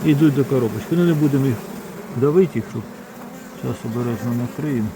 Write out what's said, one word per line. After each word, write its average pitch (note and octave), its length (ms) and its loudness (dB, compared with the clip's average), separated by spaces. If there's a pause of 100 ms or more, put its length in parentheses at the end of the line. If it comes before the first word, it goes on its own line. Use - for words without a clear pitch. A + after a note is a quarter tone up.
Йдуть D3 300 6
до C3+ 100 2
коробочки. A2+ 460 0
Ну, F3 140 4
не E3+ 80 4
будемо C#3+ 320 4
їх B2 100 2 (600)
давити, D3 440 4
їх, G#2 100 -6
щоб G#2 120 -8 (800)
зараз B2 240 -4
обережно A#2+ 480 -2
накриємо. A#2+ 640 -2